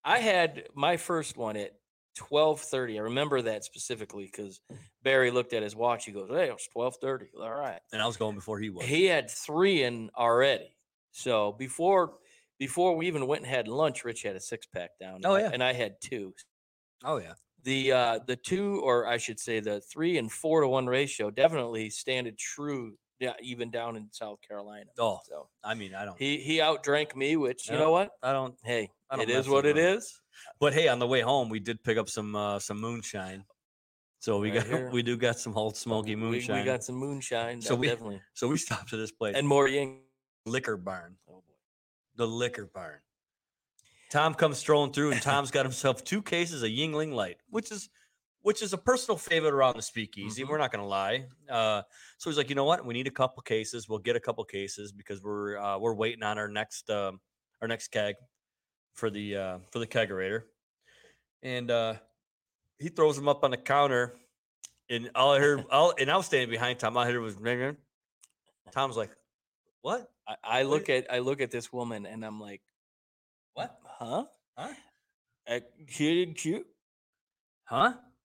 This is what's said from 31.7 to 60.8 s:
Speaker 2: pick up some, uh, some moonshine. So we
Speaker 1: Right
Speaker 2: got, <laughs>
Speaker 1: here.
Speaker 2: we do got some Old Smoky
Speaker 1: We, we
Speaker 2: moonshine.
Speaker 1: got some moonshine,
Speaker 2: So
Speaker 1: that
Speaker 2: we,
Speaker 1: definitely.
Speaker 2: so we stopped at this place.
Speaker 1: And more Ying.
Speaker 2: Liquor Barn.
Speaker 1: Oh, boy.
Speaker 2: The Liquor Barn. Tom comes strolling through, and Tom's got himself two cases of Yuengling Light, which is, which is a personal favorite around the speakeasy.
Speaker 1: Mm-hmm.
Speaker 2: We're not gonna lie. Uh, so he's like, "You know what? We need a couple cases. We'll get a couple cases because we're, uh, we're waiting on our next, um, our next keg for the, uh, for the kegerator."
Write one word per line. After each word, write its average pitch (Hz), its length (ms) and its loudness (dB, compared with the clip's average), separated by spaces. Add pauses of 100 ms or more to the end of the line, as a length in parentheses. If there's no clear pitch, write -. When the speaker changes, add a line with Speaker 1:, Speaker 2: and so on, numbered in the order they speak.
Speaker 2:
pick 113 140 2
up 113 120 0
some, 104 260 -6
uh, 104 240 0
some 104 200 -8
moonshine. 101 680 -8 (760)
So 104 200 0
we 107 120 0
Speaker 1:
Right 113 80 2
Speaker 2:
got, 107 80 -2
<laughs> - 0 -
Speaker 1:
here. 127 240 -2
Speaker 2:
we 120 120 0
do 120 140 0
got 117 220 2
some 110 180 -6
Old 107 200 -2
Smoky 107 380 -2
Speaker 1:
We, 107 60 -4
we 113 100 -2
Speaker 2:
moonshine. 117 340 -2
Speaker 1:
got 127 180 -2
some 127 120 -8
moonshine, 123 640 -6
Speaker 2:
So 117 140 0
Speaker 1:
that 120 60 -2
Speaker 2:
we, 127 80 2
Speaker 1:
definitely. 110 320 -6 (120)
Speaker 2:
so 120 140 -2
we 151 100 0
stopped - 360 -6
at 110 40 -4
this 110 140 -6
place. 104 240 -4
Speaker 1:
And 143 120 2
more 139 200 6
Ying. 135 360 -2 (420)
Speaker 2:
Liquor 117 320 -4
Barn. 90 400 -12 (100)
Speaker 1:
Oh, 92 200 -20
boy. - 80 -20 (600)
Speaker 2:
The 117 120 -2
Liquor 113 400 -4
Barn. 82 340 -16 (1080)
Tom 151 240 4
comes 151 240 4
strolling 147 360 4
through, 143 180 2
and 120 100 0
Tom's 139 300 2
got 135 140 2
himself 127 380 0
two 202 180 -2
cases 170 420 -2
of 110 60 0
Yuengling 151 440 -2
Light, 95 240 -4 (120)
which 214 220 -6
is, 208 180 -12 (520)
which 208 200 2
is 196 100 -4
a 190 60 -2
personal 247 400 2
favorite 156 360 2
around 131 220 6
the 113 60 -8
speakeasy. 110 600 -8
Speaker 1:
Mm-hmm. 139 80 -6
Speaker 2:
We're 151 60 0
not 139 140 0
gonna 101 160 -6
lie. 101 400 0 (220)
Uh, 110 320 0 (360)
so - 120 -8
he's 147 80 0
like, 135 120 2
"You 139 60 -2
know 139 80 2
what? 156 220 2
We 120 80 -6
need 127 140 -4
a 131 40 -4
couple - 320 -2
cases. 110 460 -4
We'll 107 100 -4
get 117 160 0
a 117 60 0
couple - 240 -6
cases 98 480 -10
because 101 280 -12
we're, 104 360 -6
uh, 101 220 -2
we're 113 140 0
waiting 110 300 -2
on 107 140 -2
our 104 100 -4
next, 107 420 -6
um, 98 300 -2 (420)
our 113 60 -4
next 113 220 -6
keg 104 260 -2 (800)
for 113 140 -2
the, 104 280 -6
uh, 92 220 -6 (120)
for 117 80 -6
the 113 80 -4
kegerator." 101 560 -2 (1000)